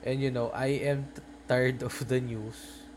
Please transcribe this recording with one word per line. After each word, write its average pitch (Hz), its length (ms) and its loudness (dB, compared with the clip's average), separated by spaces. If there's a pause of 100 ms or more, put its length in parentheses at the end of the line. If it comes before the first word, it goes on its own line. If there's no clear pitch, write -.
And, 131 160 0
you 135 80 2
know, 120 240 0
I 135 320 2
am 139 260 0
t-, - 100 -14 (280)
tired 127 320 4
of 120 160 -4 (100)
the 127 140 4
news 113 640 -8 (120)